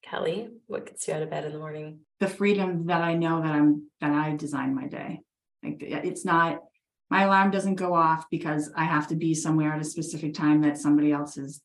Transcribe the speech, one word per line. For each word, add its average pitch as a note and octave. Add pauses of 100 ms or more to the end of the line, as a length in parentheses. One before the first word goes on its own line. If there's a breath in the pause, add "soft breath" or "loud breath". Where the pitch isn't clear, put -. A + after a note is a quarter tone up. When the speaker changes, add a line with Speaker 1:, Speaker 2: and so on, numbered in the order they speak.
Speaker 1:
Kelly, G3 (180)
what -
gets -
you D#3
out D#3
of D#3
bed D3+
in D3+
the D3+
morning? D3+ (220)
Speaker 2:
The F#3+
freedom F#3
that E3+
I E3
know E3
that D#3
I'm, D3 (120)
that D3
I D3+
designed C3+
my C3
day. - (440)
Like, D3
it's -
not, E3 (500)
my G3
alarm G3
doesn't G3
go F3+
off D#3+
because D3+
I D#3+
have D#3
to E3
be E3
somewhere D#3
at D3+
a D#3
specific D#3
time D3+
that D3
somebody D3
else D3
has C#3